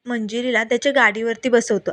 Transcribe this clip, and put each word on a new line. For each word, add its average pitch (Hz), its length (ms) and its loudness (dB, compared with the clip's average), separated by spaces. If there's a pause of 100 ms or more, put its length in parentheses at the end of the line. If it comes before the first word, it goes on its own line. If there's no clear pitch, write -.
मंजिरीला 233 580 -4
त्याच्या 240 280 0
गाडीवरती 226 560 0
बसवतो 233 440 2